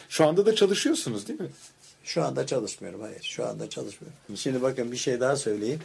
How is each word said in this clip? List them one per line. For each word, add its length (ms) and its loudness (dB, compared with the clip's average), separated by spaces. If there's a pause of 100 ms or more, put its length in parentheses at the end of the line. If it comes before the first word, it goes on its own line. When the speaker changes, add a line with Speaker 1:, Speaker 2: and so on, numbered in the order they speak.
Speaker 1:
Şu 160 4
anda 200 6
da 100 6
çalışıyorsunuz, 720 2
değil 140 -8
mi? 80 -6 (540)
Speaker 2:
Şu 200 0
anda 220 0
çalışmıyorum, 560 -4
hayır. 220 -12
Şu 220 -4
anda 240 -6
çalışmıyorum. 500 -12 (180)
Şimdi 240 0
bakın 300 0
bir 60 -6
şey 220 0
daha 160 4
söyleyeyim. 500 -2